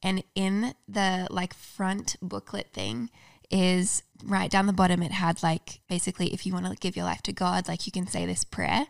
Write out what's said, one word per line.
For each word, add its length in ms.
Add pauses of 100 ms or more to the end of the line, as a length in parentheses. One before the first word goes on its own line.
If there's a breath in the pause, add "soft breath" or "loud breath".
and 220 (120)
in 380 (140)
the, 420
like, 240
front 680
booklet 520
thing 360 (420 loud breath)
is 520 (200)
right 280
down 160
the 60
bottom, 280
it 100
had, 300
like, 460
basically, 460
if 120
you 80
wanna 220
give 200
your 100
life 180
to 100
God, 340
like, 180
you 60
can 160
say 180
this 180
prayer. 460